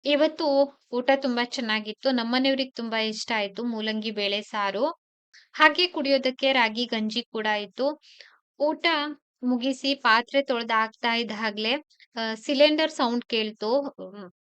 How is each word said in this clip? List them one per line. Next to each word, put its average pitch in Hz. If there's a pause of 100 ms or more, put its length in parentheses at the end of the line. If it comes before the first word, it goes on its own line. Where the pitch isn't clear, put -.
ಇವತ್ತು 302 (460)
ಊಟ 254
ತುಂಬಾ 247
ಚೆನ್ನಾಗಿತ್ತು. 214
ನಮ್ಮನೆಯವ್ರಿಗೆ 262
ತುಂಬಾ 226
ಇಷ್ಟ 220
ಆಯ್ತು 208
ಮೂಲಂಗಿ 220
ಬೇಳೆ 202
ಸಾರು. 202 (720)
ಹಾಗೆ 311
ಕುಡಿಯೋದಕ್ಕೆ 269
ರಾಗಿ 233
ಗಂಜಿ 220
ಕೂಡ 220 (140)
ಇತ್ತು. 208 (720)
ಊಟ 302 (580)
ಮುಗಿಸಿ 262
ಪಾತ್ರೆ 240
ತೊಳ್ದ್ 233
ಹಾಕ್ತಾ 220
ಇದ್ದಾಗ್ಲೇ, 214 (420)
ಆ, 226 (120)
ಸಿಲಿಂಡರ್ 302
ಸೌಂಡ್ 240
ಕೇಳ್ತು. 220 (240)
ಹ್ಮ್. 190 (140)